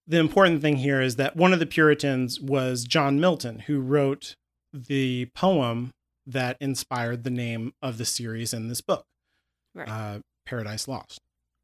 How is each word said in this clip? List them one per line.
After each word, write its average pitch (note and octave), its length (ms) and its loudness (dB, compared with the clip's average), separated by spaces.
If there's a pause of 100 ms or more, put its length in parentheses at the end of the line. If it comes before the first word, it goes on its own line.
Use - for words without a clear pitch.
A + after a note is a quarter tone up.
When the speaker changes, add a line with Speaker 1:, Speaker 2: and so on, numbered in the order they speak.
Speaker 1:
the E3+ 140 2
important D#3+ 420 6
thing D3+ 140 4
here C3+ 260 2
is B2+ 140 0
that C#3 200 -2
one F3+ 160 6
of F3 60 4
the D#3+ 80 0
Puritans C#3+ 760 2
was C3 440 -2
John C#3 360 2
Milton, D3+ 460 0
who D3 140 0
wrote C#3 560 0 (360)
the C3 640 -2
poem B2 560 2 (360)
that B2+ 340 -4
inspired B2 640 -4
the B2+ 60 -4
name A#2 520 -4
of B2 160 -6
the B2 60 -6
series A2+ 500 -6
in A2+ 140 -6
this B2 120 -6
book, - 240 -4 (720)
Speaker 2:
Right. E3 140 -12
Speaker 1:
uh, G#2+ 320 -10 (260)
Paradise A2 400 -8
Lost. - 320 -12 (460)